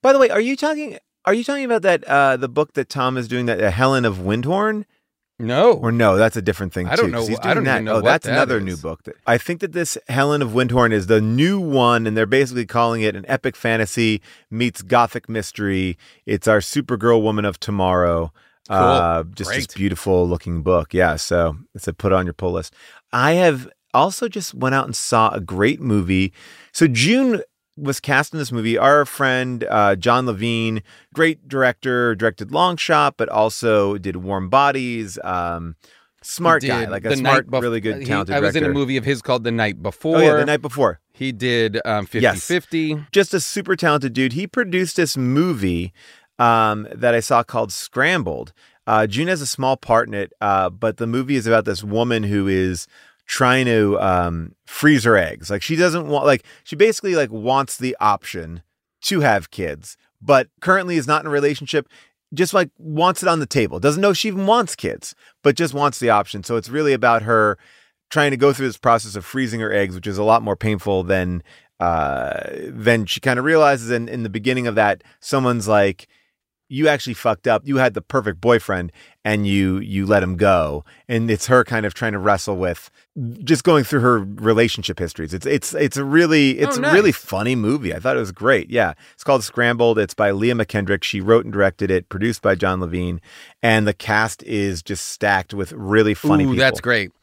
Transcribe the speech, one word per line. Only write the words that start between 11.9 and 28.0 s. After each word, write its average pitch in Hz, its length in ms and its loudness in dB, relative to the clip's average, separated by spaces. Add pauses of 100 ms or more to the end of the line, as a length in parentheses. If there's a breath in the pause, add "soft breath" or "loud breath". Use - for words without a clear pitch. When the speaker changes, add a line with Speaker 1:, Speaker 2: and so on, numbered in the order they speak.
Speaker 1:
and 107 100 -2
they're 110 100 2
basically 123 400 0
calling 117 360 0
it 107 140 0
an 98 100 -12
epic 135 300 -4
fantasy 113 640 0 (320 soft breath)
meets 117 300 -4
gothic 117 460 0
mystery. 98 680 -4 (280 soft breath)
It's 104 200 -2
our 107 140 4
Supergirl 117 640 0
Woman 107 220 0
of 98 140 -4
Tomorrow. 90 720 0 (360 soft breath)
Speaker 2:
Cool. 101 80 -2
Speaker 1:
Uh, 85 460 2 (120)
just 90 160 -8
this 127 160 -4
Speaker 2:
Great. - 80 -18
Speaker 1:
beautiful 92 540 0
looking 85 340 -4
book. 85 320 0
Yeah, 87 220 2
so 85 400 0 (180)
it's - 140 -10
a 92 40 -6
put 95 200 -2
on 92 120 2
your 85 100 -6
pull 90 180 -4
list. 85 200 -8 (400 loud breath)
I 127 200 2
have 165 360 2 (240)
also 185 360 0
just - 260 -10
went 131 220 -2
out 135 80 0
and 113 100 -10
saw 110 360 2
a - 100 -6
great 98 400 0
movie. 95 520 0 (400 loud breath)
So - 140 2
June 196 560 2 (360)
was 139 220 -6